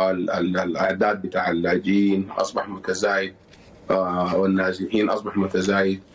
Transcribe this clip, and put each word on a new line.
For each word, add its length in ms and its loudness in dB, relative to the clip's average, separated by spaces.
ال-، 200 -2
ال-، 280 0
الأعداد 640 0
بتاع 280 -2
اللاجئين 800 2
أصبح 380 -4
متزايد، 640 -2
آه، 460 0
والنازحين 760 2
أصبح 260 -4
متزايد. 640 0